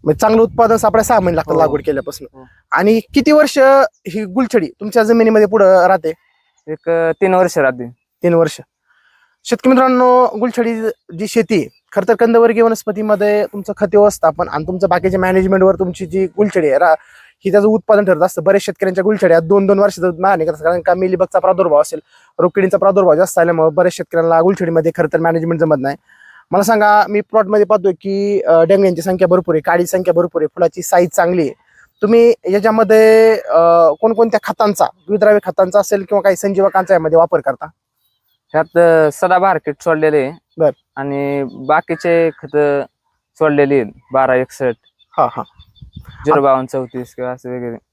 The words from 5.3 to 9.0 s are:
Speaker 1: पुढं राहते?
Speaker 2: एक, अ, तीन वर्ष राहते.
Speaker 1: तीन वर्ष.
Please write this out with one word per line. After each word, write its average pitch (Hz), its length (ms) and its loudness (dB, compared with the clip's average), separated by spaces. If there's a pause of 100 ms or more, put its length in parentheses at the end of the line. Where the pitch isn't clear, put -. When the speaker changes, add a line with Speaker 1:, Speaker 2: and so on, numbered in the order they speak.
Speaker 1:
पुढं 190 400 4
राहते? 165 260 0 (560)
Speaker 2:
एक, 156 200 -10
अ, 165 240 -2
तीन 185 220 0
वर्ष 180 240 0
राहते. 127 300 -2 (340)
Speaker 1:
तीन 175 120 0
वर्ष. 165 260 0 (840)